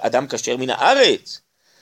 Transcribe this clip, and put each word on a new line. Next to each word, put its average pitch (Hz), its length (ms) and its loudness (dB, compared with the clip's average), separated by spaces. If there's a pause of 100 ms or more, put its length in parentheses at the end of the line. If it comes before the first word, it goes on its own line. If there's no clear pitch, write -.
אדם 127 280 -2
כשר 123 280 -6
מן 127 140 -4
הארץ, 180 680 2 (400)